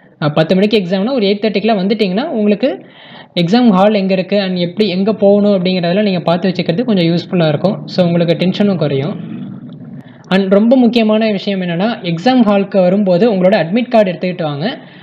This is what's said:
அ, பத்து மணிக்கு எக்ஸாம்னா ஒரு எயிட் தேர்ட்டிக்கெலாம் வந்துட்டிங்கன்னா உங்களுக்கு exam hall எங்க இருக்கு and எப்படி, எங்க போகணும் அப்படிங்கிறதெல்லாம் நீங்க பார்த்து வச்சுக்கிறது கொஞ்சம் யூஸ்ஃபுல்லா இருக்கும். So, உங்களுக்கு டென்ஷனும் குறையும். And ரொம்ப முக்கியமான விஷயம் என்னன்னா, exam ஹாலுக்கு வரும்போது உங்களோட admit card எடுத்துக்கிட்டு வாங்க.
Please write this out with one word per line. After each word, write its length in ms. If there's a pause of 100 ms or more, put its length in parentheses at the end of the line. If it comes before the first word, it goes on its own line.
(240)
அ, 140
பத்து 200
மணிக்கு 240
எக்ஸாம்னா 380
ஒரு 100
எயிட் 160
தேர்ட்டிக்கெலாம் 360
வந்துட்டிங்கன்னா 440 (140)
உங்களுக்கு 300 (760)
exam 340
hall 240
எங்க 160
இருக்கு 280
and 120 (100)
எப்படி, 200 (100)
எங்க 160 (100)
போகணும் 320
அப்படிங்கிறதெல்லாம் 540
நீங்க 200
பார்த்து 200
வச்சுக்கிறது 400
கொஞ்சம் 220
யூஸ்ஃபுல்லா 420
இருக்கும். 240 (160)
So, 140
உங்களுக்கு 360
டென்ஷனும் 400
குறையும். 320 (1120)
And 240
ரொம்ப 240
முக்கியமான 540
விஷயம் 300
என்னன்னா, 540
exam 320
ஹாலுக்கு 340
வரும்போது 520
உங்களோட 220
admit 340
card 240
எடுத்துக்கிட்டு 300
வாங்க. 360 (240)